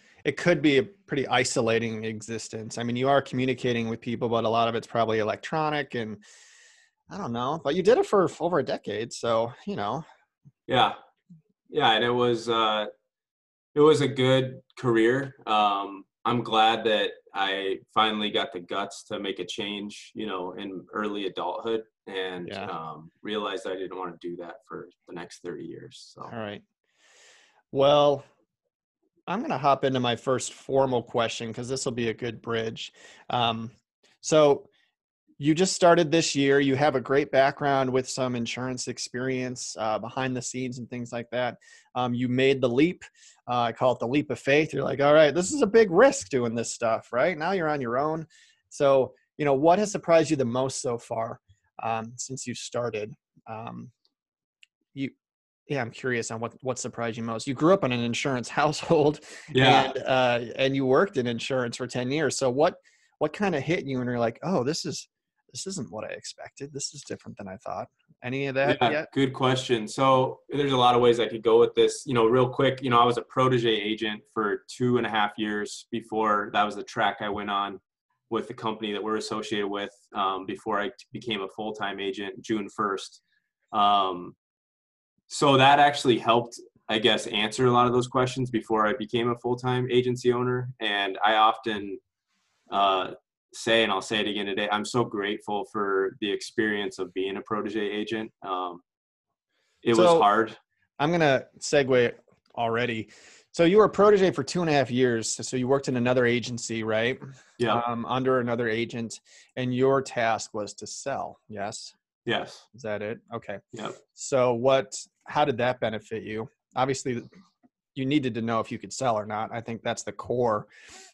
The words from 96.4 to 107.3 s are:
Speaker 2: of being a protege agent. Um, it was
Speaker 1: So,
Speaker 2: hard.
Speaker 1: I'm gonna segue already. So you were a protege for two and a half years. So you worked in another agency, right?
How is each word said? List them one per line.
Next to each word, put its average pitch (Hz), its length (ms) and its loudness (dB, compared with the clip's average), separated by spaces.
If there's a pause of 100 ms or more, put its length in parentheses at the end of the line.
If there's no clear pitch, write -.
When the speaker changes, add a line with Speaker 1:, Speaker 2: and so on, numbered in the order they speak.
Speaker 2:
of 90 160 -10
being 98 220 -4
a 95 60 -8
protege 104 380 -6
agent. 104 520 -6 (120)
Um, 90 360 -8 (1040)
it 117 60 2
was 113 180 6
Speaker 1:
So, 165 120 6
Speaker 2:
hard. 110 360 4 (420)
Speaker 1:
I'm 151 140 2
gonna 147 340 4 (140)
segue 127 540 4 (420)
already. 117 540 -2 (420)
So 170 100 0
you 175 140 6
were 214 80 10
a 180 60 4
protege 196 420 6
for 139 100 -4
two 175 180 -4
and 170 80 0
a 151 40 2
half 131 180 4
years. 120 460 0 (100)
So 131 100 -6
you 123 120 -2
worked 135 180 2
in 131 100 -2
another 123 300 2
agency, 117 560 -2
right? 113 380 0 (400)